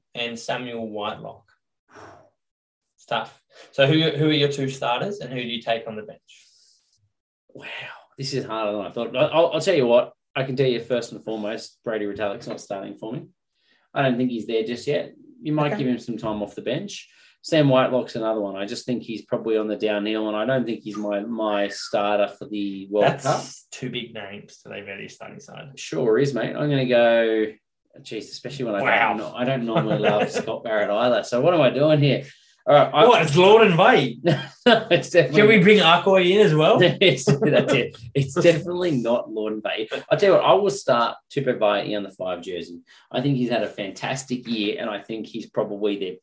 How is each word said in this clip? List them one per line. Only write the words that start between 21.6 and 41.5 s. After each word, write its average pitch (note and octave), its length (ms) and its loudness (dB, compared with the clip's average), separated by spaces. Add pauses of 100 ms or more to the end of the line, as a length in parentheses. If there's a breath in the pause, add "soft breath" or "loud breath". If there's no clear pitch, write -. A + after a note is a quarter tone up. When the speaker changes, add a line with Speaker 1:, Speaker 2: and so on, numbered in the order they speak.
Speaker 2:
starter G#2 580 -2 (100)
for F#2+ 100 -14
the G2+ 440 -8
World G#2 160 2
Speaker 1:
That's C#3 160 -2
Speaker 2:
Cup. D#3+ 200 -2 (280)
Speaker 1:
two - 180 -10
big A#2 240 -10
names G2+ 480 -16
to A2 80 -20
leave G2+ 180 -14
out G2 60 -12
of G2+ 60 -16
your G#2+ 100 -16
starting G#2 300 -20
side. - 360 -20
Speaker 2:
Sure B2 440 0
is, C#3 160 0
mate. A2+ 200 -4
I'm D3 140 -2
gonna C3+ 180 2
go, A#2 600 4 (540)
jeez, A#2 180 -12 (100)
especially - 360 -10
when A2 100 -4
I G2 80 -2
Speaker 1:
Wow. A2 340 2
Speaker 2:
don't, - 180 -10
I B2 80 -4
don't B2 220 -2
normally A#2 320 0
love G#3+ 340 0
Speaker 1:
<laughs> - 0 -
Speaker 2:
Scott - 320 -6
Barrett G#2 280 -2
either. A#2 320 0
So B2 180 -2
what E3+ 140 4
am D#3+ 60 4
I B2 100 4
doing D3 280 4
here? C#3 240 2 (440 loud breath)
All D3 80 8
right, C#3 180 6
I D3+ 140 8
Speaker 1:
What? G3 160 6
It's D3 120 0
Lord G#3 300 8
and F#3 100 4
Veit. D#3+ 480 4
Speaker 2:
<laughs> D#3 240 0 (160)
No, A3+ 280 4
it's - 180 2
definitely D#3+ 320 4
Speaker 1:
Can G#3+ 80 8
we A3 140 8
bring G3+ 160 8
Arcoy F3+ 560 4
in G#3 100 6
as D#3+ 80 4
well? D#3 260 4
Speaker 2:
<laughs> F3+ 40 6
It's, E3+ 420 2
that's C#3+ 480 2
it. - 240 -2 (160)
It's C#3 220 -2
definitely F3 560 2
not A#2 400 -2
Lord G#2+ 220 -6
and G#2+ 100 -8
Veit. G2+ 280 -6 (160)
I'll D3+ 120 2
tell G3+ 100 4
you F3 60 6
what, - 100 2
I D3+ 80 6
will G3 160 2
start A#2+ 480 0 (180)
Tupou B2+ 220 -2